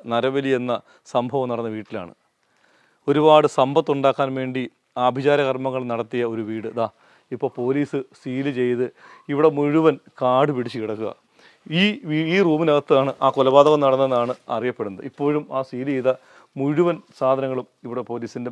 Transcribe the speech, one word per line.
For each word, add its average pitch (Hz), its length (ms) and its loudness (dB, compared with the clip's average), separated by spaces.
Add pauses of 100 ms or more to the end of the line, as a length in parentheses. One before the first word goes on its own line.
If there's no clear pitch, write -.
(120)
നരബലി 135 460 0
എന്ന 123 140 -4 (400)
സംഭവം 127 400 -2
നടന്ന 117 240 -6
വീട്ടിലാണ്. 101 360 -12 (1000)
ഒരുപാട് 151 360 6 (120)
സമ്പത്തുണ്ടാക്കാൻ 139 720 2 (100)
വേണ്ടി 131 220 -4 (440)
ആഭിചാര 139 400 2
കർമ്മങ്ങൾ 131 440 -4
നടത്തിയ 117 320 -4 (100)
ഒരു 113 180 -6
വീട് 113 180 -8 (100)
ദാ 113 80 -2 (480)
ഇപ്പോൾ 127 240 -4
പോലീസ് 135 400 -2 (220)
സീൽ 135 260 -6 (120)
ചെയ്ത് 123 260 0 (480)
ഇവിടെ 151 160 4 (100)
മുഴുവൻ 147 360 2 (260)
കാട് 131 360 2
പിടിച്ച് 120 260 -6
കിടക്കുക. 107 280 -6 (720)
ഈ 196 40 4 (260)
വീ-, 156 240 -2
ഈ - 20 2 (100)
റൂമിനകത്താണ് 147 680 2 (140)
ആ - 100 4
കൊലപാതകം 143 480 6
നടന്നതെന്നാണ് 131 500 0 (220)
അറിയപ്പെടുന്നത്. 110 540 -6
ഇപ്പോഴും 147 340 -2 (140)
ആ - 20 -2 (100)
സീൽ 127 240 -8
ചെയ്ത 127 180 0 (480)
മുഴുവൻ 160 360 2 (220)
സാധനങ്ങളും 131 480 0 (200)
ഇവിടെ 120 240 -6
പോലീസിൻ്റെ 120 420 -8